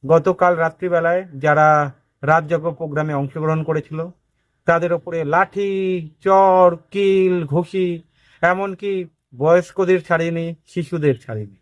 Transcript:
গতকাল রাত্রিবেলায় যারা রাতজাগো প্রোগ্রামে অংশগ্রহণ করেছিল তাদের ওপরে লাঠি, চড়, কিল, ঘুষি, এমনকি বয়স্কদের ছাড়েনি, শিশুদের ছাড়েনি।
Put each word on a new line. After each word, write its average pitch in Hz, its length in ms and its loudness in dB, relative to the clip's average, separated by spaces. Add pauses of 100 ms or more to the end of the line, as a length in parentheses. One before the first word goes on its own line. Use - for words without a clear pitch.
গতকাল 180 520 2
রাত্রিবেলায় 170 640 -2 (220)
যারা 151 240 4 (540)
রাতজাগো 156 500 0
প্রোগ্রামে 151 420 -6
অংশগ্রহণ 156 500 -4
করেছিল 156 360 -6 (680)
তাদের 170 260 0
ওপরে 165 320 -6
লাঠি, 190 480 -2 (520)
চড়, 185 500 4 (160)
কিল, 190 440 2 (120)
ঘুষি, 175 420 -2 (540)
এমনকি 190 500 -2 (420)
বয়স্কদের 175 720 2
ছাড়েনি, 165 380 -2 (200)
শিশুদের 151 540 -2
ছাড়েনি। 107 420 -12